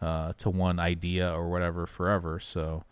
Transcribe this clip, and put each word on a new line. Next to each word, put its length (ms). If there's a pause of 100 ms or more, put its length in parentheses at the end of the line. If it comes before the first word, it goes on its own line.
uh, 380
to 120
one 280
idea 540
or 160
whatever 380
forever. 540
So, 520